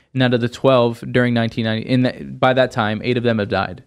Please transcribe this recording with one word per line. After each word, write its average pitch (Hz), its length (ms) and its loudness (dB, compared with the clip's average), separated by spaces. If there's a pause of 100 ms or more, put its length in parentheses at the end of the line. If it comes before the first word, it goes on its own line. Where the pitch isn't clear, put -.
(120)
And 131 100 0
out 123 120 2
of 117 60 0
the 120 80 0
twelve 120 640 2
during 123 220 2
nineteen 117 320 -2
ninety, 110 220 -4
in 127 140 2
the, 127 100 0 (120)
by 131 300 0
that 127 180 2
time, 107 320 -2
eight 123 120 0
of 117 60 -2
them 117 160 0
have 101 100 -2
died. 95 380 -4